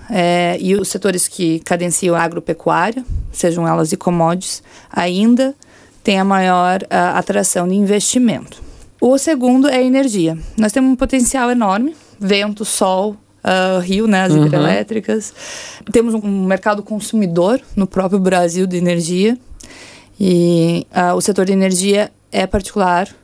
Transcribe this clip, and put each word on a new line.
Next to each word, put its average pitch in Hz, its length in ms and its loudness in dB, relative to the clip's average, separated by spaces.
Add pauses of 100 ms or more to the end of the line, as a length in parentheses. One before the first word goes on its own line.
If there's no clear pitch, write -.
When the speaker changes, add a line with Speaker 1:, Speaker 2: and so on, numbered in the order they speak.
Speaker 1:
é, 175 520 0
e 190 160 0
os 190 100 -2
setores 190 400 -2
que 165 380 -2
cadenciam 175 500 0
a 165 80 2
agropecuária, 170 800 -4 (280)
sejam 170 340 -2
elas 165 220 0
de 180 80 -4
commodities, 175 680 -2 (300)
ainda 233 640 0 (480)
tem 196 160 2
a 190 40 0
maior, 185 640 2
a, 180 300 0
atração 190 480 0
de 185 80 0
investimento. 202 880 0 (380)
O 254 180 4
segundo 262 480 2
é 262 120 2
a 262 40 4
energia. 220 560 2 (180)
Nós 214 140 2
temos 262 220 2
um - 20 0
potencial 247 560 0
enorme, 240 460 0 (240)
vento, 208 440 0
sol, 202 520 0 (260)
ah, 185 400 0
rio, 190 240 0
né, 190 160 2
as 185 100 2
Speaker 2:
Uhum. 151 140 4
Speaker 1:
hidrelétricas. 208 880 -2 (560)
Temos 233 240 2
um, 220 80 -2
um 196 240 -2
mercado 202 360 0
consumidor 208 800 0 (140)
no 190 140 0
próprio 190 320 0
Brasil 180 480 2
de 180 80 -4
energia. 175 600 0 (840)
E, 175 760 2
ah, 175 220 0
o 185 60 0
setor 190 240 0
de 196 80 0
energia 190 580 0 (220)
é 190 140 0
particular 190 600 0 (180)